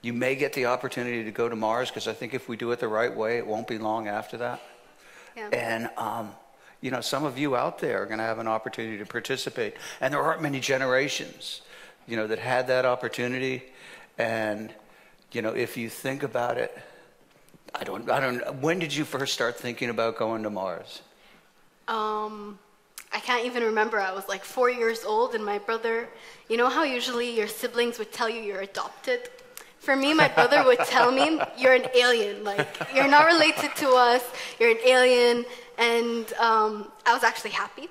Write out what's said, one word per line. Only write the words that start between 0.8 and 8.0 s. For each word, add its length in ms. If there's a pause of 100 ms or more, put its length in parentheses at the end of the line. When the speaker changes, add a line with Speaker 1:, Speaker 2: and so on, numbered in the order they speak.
Speaker 1:
to 80
go 160
to 80
Mars, 340
'cause 160
I 60
think 220
if 140
we 80
do 140
it 100
the 80
right 260
way, 240
it 80
won't 200
be 120
long 280
after 320
that. 220 (760)
Speaker 2:
Yeah. 160
Speaker 1:
And, 440
um, 380 (460)
you 120
know, 80
some 240
of 120
you 200
out 240
there 220